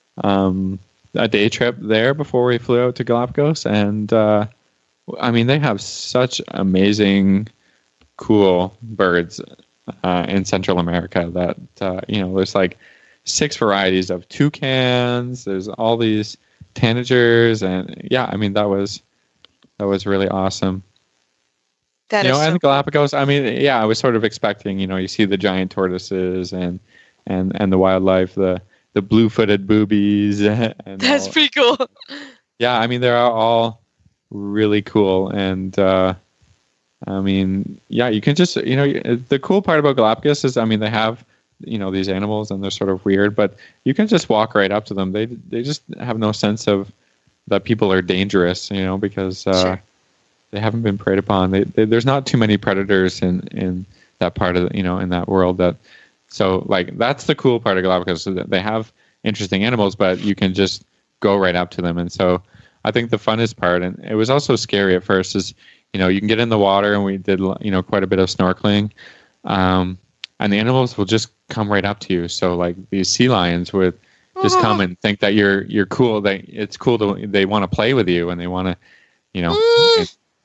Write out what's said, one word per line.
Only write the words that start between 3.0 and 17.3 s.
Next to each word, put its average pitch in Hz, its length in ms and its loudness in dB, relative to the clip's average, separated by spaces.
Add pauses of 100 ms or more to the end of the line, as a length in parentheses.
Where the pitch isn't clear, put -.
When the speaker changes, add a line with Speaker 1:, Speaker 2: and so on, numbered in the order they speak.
Speaker 1:
Galapagos. 123 600 -2
And, 104 460 -2
uh, 107 360 4 (760)
I 120 100 0
mean, 117 160 4
they 143 120 2
have 120 200 0
such - 720 -2
amazing, 98 960 2 (720)
cool 95 640 2
birds, 92 580 0 (640)
uh, 90 240 0
in 98 160 0
Central 92 360 0
America 85 520 -2
that, 90 260 -2 (220)
uh, 92 300 -6
you 107 100 -2
know, 92 160 -4
there's, 95 200 0
like, 92 220 0 (460)
six - 320 -4
varieties 95 540 0
of 90 180 -8
toucans. 123 1160 -2
There's 98 240 -6
all 113 260 0
these 107 400 0 (380)
tanagers, 117 880 4